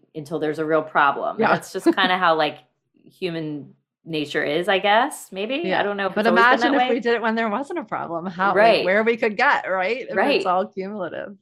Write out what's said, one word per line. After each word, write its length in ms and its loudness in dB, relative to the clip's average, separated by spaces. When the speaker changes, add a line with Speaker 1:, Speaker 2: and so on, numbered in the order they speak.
Speaker 1:
until 260 -8
there's 200 -2
a 60 -4
real 180 2
problem. 540 0
And 20 0
Speaker 2:
Yeah. 140 4
Speaker 1:
that's 180 -2
just 140 -6
kinda 320 2
how, 180 4
like, 240 -2
human 680 -8
nature 380 -4
is, 260 0
I 100 2
guess, 520 0
maybe. 240 -6
Speaker 2:
Yeah. 140 0
Speaker 1:
I 40 2
don't 140 -4
know 100 -2
if 80 -8
Speaker 2:
But 60 0
Speaker 1:
it's 80 2
always 120 4
been 40 6
Speaker 2:
imagine 320 4
Speaker 1:
that 80 4
Speaker 2:
if 40 0
Speaker 1:
way. 60 0
Speaker 2:
we 40 -2
did 160 0
it 60 -2
when 140 0
there 140 0
wasn't 300 -6
a 40 -6
problem, 440 -6
how, 220 -2
like, 60 2
Speaker 1:
Right. 300 6
Speaker 2:
where 180 2
we 140 0
could 180 -2
get, 340 2
right? 400 -2
If 60 -8
Speaker 1:
Right. 220 2
Speaker 2:
it's 80 -4
all 220 2
cumulative. 760 -8